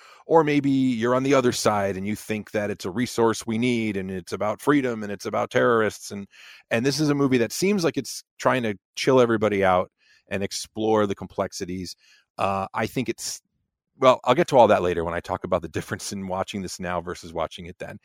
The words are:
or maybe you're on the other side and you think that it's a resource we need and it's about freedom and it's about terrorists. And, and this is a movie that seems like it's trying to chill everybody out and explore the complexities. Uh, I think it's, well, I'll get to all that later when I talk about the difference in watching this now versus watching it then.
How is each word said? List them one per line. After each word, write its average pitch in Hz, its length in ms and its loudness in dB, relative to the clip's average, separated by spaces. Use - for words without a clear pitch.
or 160 160 6
maybe 143 280 2
you're 127 460 2
on 131 80 0
the 139 100 2
other 127 180 4
side 101 460 0
and 95 100 -6
you 107 80 -4
think 107 360 -8
that 104 200 -4
it's - 140 -10
a 98 40 -6
resource 113 560 0
we 113 120 -4
need 113 400 0
and 95 120 -6
it's 92 220 -10
about 104 300 -4
freedom 127 420 0
and 101 80 -8
it's 98 140 -10
about 110 260 -4
terrorists. 117 600 0
And, 101 160 -10
and 117 140 0
this 143 160 0
is 151 80 2
a 143 60 2
movie 135 240 2
that 110 120 0
seems 196 320 0
like 151 140 -2
it's - 260 -8
trying 127 260 0
to 107 140 -4
chill 131 240 4
everybody 107 460 4
out 92 260 2
and 98 120 -4
explore 107 640 0
the 98 100 -2
complexities. 92 840 -8
Uh, 98 360 -2
I 113 120 -2
think 117 240 -4
it's, - 320 -10
well, 127 220 6
I'll 123 100 2
get 156 160 2
to 139 80 4
all 113 120 8
that 98 120 4
later 87 220 0
when 85 100 -4
I 87 60 -4
talk 92 240 -6
about 90 180 0
the 85 60 -10
difference - 460 -8
in 98 160 -8
watching 95 320 -6
this 90 180 -10
now 90 220 -4
versus 85 320 -12
watching 82 320 -6
it 85 140 -16
then. 90 260 -14